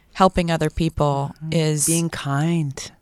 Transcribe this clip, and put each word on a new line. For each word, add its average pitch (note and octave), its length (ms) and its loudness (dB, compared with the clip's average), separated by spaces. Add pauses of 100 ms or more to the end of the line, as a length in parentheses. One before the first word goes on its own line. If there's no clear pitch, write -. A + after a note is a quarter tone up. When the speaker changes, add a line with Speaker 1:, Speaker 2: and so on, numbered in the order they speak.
(120)
Speaker 1:
helping F#3 400 2
other D#3 180 0
people D3 680 0
Speaker 2:
Mm-hmm. D#3 160 -8
Speaker 1:
is D#3 320 0
Speaker 2:
Being E3 240 2
kind. D3 920 -2